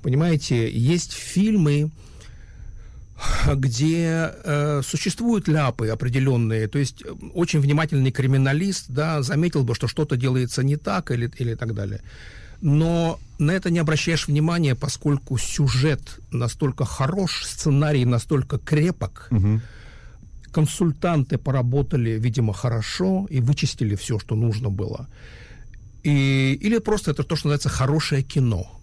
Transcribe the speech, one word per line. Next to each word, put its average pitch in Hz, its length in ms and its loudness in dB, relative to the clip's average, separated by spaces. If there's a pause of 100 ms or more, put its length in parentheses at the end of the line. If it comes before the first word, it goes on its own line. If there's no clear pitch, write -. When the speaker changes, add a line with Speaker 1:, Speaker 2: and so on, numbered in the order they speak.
Speaker 1:
Понимаете, 143 680 2
есть 143 420 0
фильмы, 156 760 2 (1600)
где, 160 760 2 (120)
э, 147 380 0
существуют 214 680 0
ляпы 135 400 2
определённые, 117 800 0
то 143 100 -2
есть, - 240 -2
э, - 80 -12 (240)
очень 165 260 2
внимательный 143 500 2
криминалист, 135 800 2
да, 151 340 -2
заметил 147 400 0
бы, 117 120 0
что 127 140 -4
что-то 147 280 -2
делается 127 460 0
не 143 140 2
так 185 340 -4
или, 120 280 -2
или 117 160 -2
так 113 200 -6
далее. 101 260 -6 (640)
Но 165 560 2 (200)
на 151 140 2
это 185 180 0
не 170 80 2
обращаешь 160 500 0
внимания, 151 460 2
поскольку 135 640 -2
сюжет 135 640 2 (300)
настолько 123 540 -2
хорош, 175 600 -2
сценарий 143 640 2
настолько 131 520 0
крепок, - 720 0
Speaker 2:
Мгм. 107 300 4 (920)
Speaker 1:
консультанты 160 840 2
поработали, 127 800 0
видимо, 113 360 0
хорошо 180 760 -2
и 131 100 0
вычистили 117 560 0
всё, - 220 -4
что - 160 -4
нужно 107 360 0
было. 98 360 -6 (1000)
И, 135 580 4
или 220 160 2
просто 214 320 0
это 139 120 0
то, 160 140 -2
что 147 120 -2
называется 143 200 0
хорошее 139 540 0
кино 117 440 0 (160)